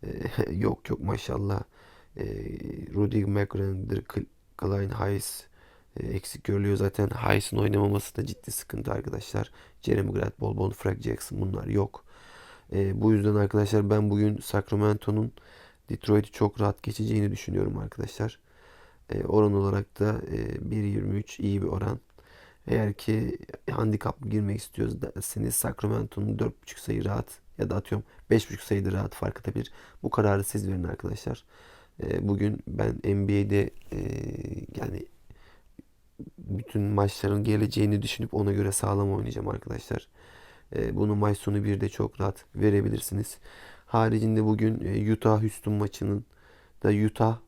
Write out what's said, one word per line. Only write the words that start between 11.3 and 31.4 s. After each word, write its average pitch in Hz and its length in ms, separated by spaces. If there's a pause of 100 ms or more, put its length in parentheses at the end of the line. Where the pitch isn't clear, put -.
bunlar 95 260
yok. 101 380 (680)
E, 98 280
bu 110 120
yüzden 104 220
arkadaşlar 104 540
ben 104 200
bugün 104 280
Sacramento'nun 104 920 (580)
Detroit'i 107 420
çok 104 300
rahat 101 220
geçeceğini 107 480
düşünüyorum 98 460
arkadaşlar. 101 640 (680)
E, - 140
oran 104 300
olarak 98 460
da, 107 220 (100)
e, - 400
bir 110 120
yirmi 101 340
üç - 220
iyi 101 220
bir 92 60
oran. 98 320 (680)
Eğer 107 260
ki 110 440 (340)
handikaplı 110 580
girmek 104 300
istiyoruz - 420
derseniz 107 540
Sacramento'nun 107 840
dört 110 220
buçuk - 180
sayı 110 260
rahat 107 340 (180)
ya - 120
da 90 60
atıyorum 107 300 (240)
beş 113 200
buçuk 101 120
sayı 98 240
da 98 60
rahat 98 240
fark - 240
atabilir. 113 320 (320)
Bu 113 60
kararı 101 340
siz 101 240
verin 92 160
arkadaşlar. - 640 (580)